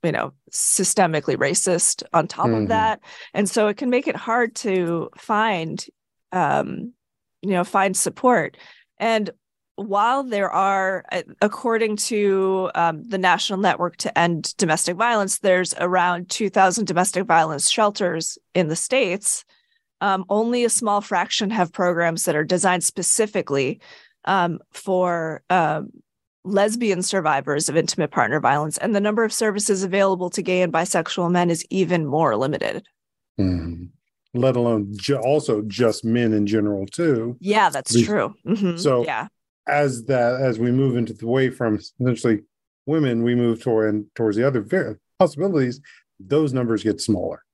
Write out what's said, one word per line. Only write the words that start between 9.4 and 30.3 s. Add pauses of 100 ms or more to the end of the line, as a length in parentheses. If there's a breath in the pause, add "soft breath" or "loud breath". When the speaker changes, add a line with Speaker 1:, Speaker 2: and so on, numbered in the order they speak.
Speaker 1:
while
there
are,
uh, (200)
according
to,
um,
the
National
Network
to
End
Domestic
Violence,
there's
around
two
thousand
domestic
violence
shelters (160)
in
the
States. (560)
Um,
only
a
small
fraction
have
programs
that
are
designed
specifically, (440 loud breath)
um, (120)
for,
um, (540)
lesbian
survivors
of
intimate
partner
violence.
And
the
number
of
services
available